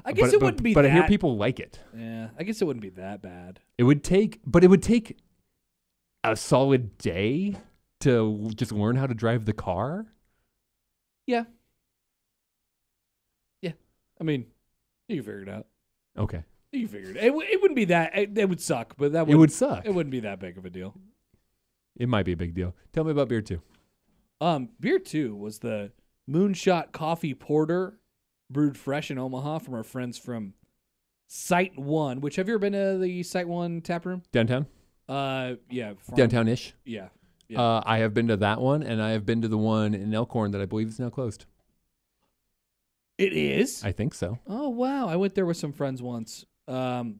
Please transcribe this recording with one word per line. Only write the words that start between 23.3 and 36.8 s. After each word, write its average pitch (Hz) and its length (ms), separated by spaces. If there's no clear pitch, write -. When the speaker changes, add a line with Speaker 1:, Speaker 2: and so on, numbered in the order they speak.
Speaker 2:
two. 90 180
Speaker 1:
Um, 147 300
beer 302 180
two 143 380
was 104 220
the 107 340
Moonshot 175 640
Coffee 160 420
Porter, 170 640
brewed 143 280
fresh 143 320
in 135 80
Omaha 131 400
from 135 160
our 113 100
friends 123 340
from 110 360
Site 180 500
One. 139 420
Which, 143 160
have 185 120
you 233 60
ever 214 40
been 202 140
to 196 260
the 180 240
Site 180 240
One 170 360
tap 170 240
room? 180 160
Speaker 2:
Downtown? 123 340
Speaker 1:
Uh, 135 460
yeah, 117 300
farm- - 180
Speaker 2:
Downtown-ish? 120 560